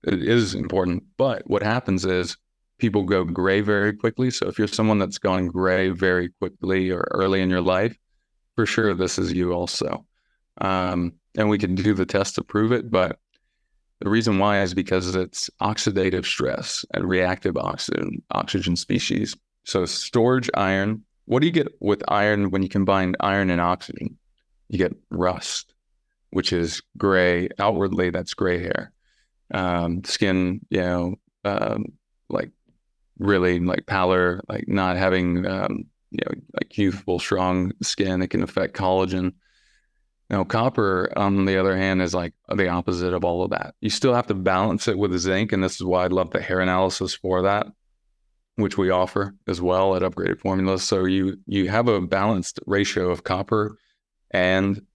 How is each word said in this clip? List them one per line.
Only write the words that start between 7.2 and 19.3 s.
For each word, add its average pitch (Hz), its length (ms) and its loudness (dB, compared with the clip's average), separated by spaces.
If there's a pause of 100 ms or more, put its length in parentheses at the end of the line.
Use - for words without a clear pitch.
in 92 80 2
your 90 120 2
life, 92 340 0 (600)
for 117 100 2
sure, 104 280 2
this 90 240 0
is 90 160 0
you 87 200 0
also. - 520 -4 (540)
Um, 92 540 -2 (240)
and 107 100 2
we 104 100 2
can 95 180 0
do 95 180 2
the 92 120 2
test 98 300 -2
to - 80 -2
prove 107 280 0
it. 117 200 -2
But 92 280 0 (840)
the - 80 -2
reason 107 300 2
why 101 220 2
is 92 120 0
because 92 420 0
it's - 340 -4 (120)
oxidative 95 640 0
stress - 680 -4
and 98 160 -2
reactive 92 480 0
oxygen, - 640 -4 (100)
oxygen 87 440 -2
species. - 600 -2 (280)